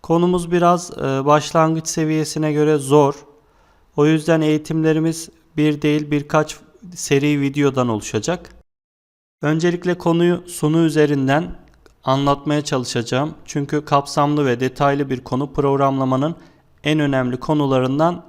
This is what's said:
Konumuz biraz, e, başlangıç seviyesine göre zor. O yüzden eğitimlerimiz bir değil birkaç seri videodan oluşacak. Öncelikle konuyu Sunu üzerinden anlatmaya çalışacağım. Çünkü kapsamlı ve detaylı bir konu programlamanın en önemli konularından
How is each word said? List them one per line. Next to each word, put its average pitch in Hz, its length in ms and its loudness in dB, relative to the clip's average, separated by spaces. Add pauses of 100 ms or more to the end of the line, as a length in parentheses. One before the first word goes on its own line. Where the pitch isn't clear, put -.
Konumuz 175 500 0
biraz, 175 460 0
e, 135 260 -2
başlangıç 160 600 2
seviyesine 156 640 -2
göre 151 240 2
zor. 139 380 4 (800)
O 147 100 4
yüzden 160 340 2
eğitimlerimiz 160 880 0 (280)
bir 151 260 0
değil 151 280 0
birkaç 147 460 -2 (380)
seri 143 460 0
videodan 139 480 0
oluşacak. 113 680 -4 (880)
Öncelikle 175 560 0
konuyu 175 480 2
Sunu 160 380 0
üzerinden 147 720 0 (480)
anlatmaya 143 600 0
çalışacağım. 127 680 -4 (100)
Çünkü 147 400 -4
kapsamlı 147 640 0
ve 120 140 0
detaylı 139 500 -2
bir 127 140 -6
konu 139 280 -6
programlamanın 139 840 0 (480)
en 156 160 0
önemli 127 400 -2
konularından 143 880 0